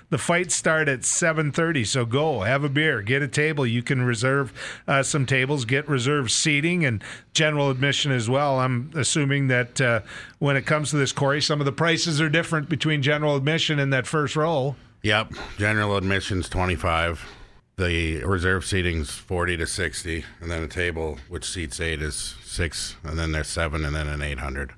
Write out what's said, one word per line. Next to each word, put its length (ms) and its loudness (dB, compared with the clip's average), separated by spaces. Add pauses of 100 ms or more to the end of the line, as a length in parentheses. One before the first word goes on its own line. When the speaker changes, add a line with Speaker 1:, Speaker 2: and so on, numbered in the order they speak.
(120)
Speaker 1:
The 80 2
fights 360 0
start 320 2
at 160 0
seven 480 0
thirty, 340 2
so 200 0
go, 360 0
have 220 0
a 60 0
beer, 320 2
get 200 0
a 60 -2
table. 380 0
You 180 0
can 200 0
reserve, 500 0 (340)
uh, 160 4
some 220 0
tables, 400 0
get 240 0
reserved 420 0
seating 540 2
and 180 0 (300)
general 380 2
admission 400 0
as 180 0
well. 300 2
I'm 360 0
assuming 520 2
that, 340 2
uh, 200 2 (380)
when 160 2
it 100 0
comes 260 0
to 60 0
this, 140 2
Corey, 300 0
some 200 2
of 40 0
the 60 0
prices 500 0
are 80 2
different 400 0
between 320 2
general 340 2
admission 440 2
and 140 2
that 120 2
first 300 0
row. 400 0 (280)
Speaker 2:
Yep. 300 2 (240)
General 400 2
admission's 520 0
twenty-five. 760 0 (500)
The 480 0
reserve 420 0
seating's 460 0
forty 460 -2
to 80 -2
sixty, 580 -4 (160)
and 120 -8
then 100 -4
a 60 -6
table, 500 -4 (100)
which 220 -10
seats 320 -8
eight, 220 -2
is 320 -6 (100)
six, 580 -4
and 140 -6
then 140 -2
there's 160 -2
seven, 360 -2
and 120 -2
then 120 -4
an 140 -4
eight 160 -6
hundred. 400 -8